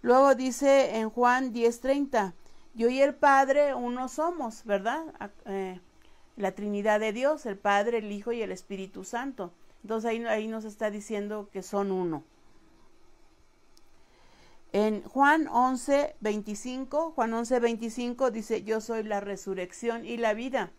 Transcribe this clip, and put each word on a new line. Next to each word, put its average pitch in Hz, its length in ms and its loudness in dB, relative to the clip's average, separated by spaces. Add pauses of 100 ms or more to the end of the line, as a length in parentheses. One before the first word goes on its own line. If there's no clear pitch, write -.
Luego 262 320 8
dice 262 640 4
en 220 120 -2
Juan 247 420 2
diez 233 280 2
treinta, 262 540 0 (380)
"Yo 226 160 2
y 262 140 4
el 285 140 4
Padre 269 580 6
uno 247 340 -4
somos", 302 560 -4
¿verdad? 226 400 -2 (140)
A-, 202 120 -12 (160)
eh, 190 340 -8 (560)
la 202 160 -2
Trinidad 208 480 0
de 220 120 -2
Dios, 277 320 -2
el 202 140 -8
Padre, 208 400 2
el 208 140 -6
Hijo 208 180 -8
y 233 120 -4
el 190 100 -6
Espíritu 190 500 -12
Santo. 233 500 -8 (300)
Entonces 220 260 -4
ahí, 226 160 -2
ahí 220 220 -2
nos 220 180 -8
está 214 240 -6
diciendo 208 640 -6
que 185 120 -10
son 202 260 -2
uno. 175 320 -2 (2500)
En 214 300 2
Juan 285 460 4
once 262 720 2
veinticinco, 247 920 -4
Juan 226 240 -2
once 240 240 0
veinticinco 233 720 -2
dice, 214 320 -4
"Yo 220 180 -2
soy 220 220 -4
la 214 160 -4
resurrección 196 880 -6
y 226 120 -8
la 226 160 0
vida". 233 460 -4